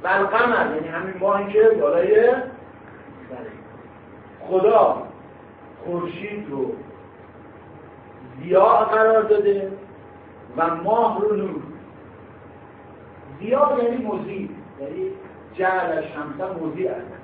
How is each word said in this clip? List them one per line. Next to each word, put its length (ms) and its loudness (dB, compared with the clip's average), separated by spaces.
و 40 -2
القمر، 680 2
یعنی 120 -6
همین 320 -8
ماهی 320 0
که 100 6
بالای 520 4
خدا 640 4
خورشید 680 -8
رو 220 -4
ضیا 240 4
قرار 560 4
داده 500 2
و 180 0
ماه 460 0
رو 160 0
نور. 260 -6
ضیا 420 2
یعنی 240 -2
مضیء، 420 -6
یعنی 300 -6
جعل 440 -2
الشمس 420 -10
مضیء 280 -4
است. 160 -10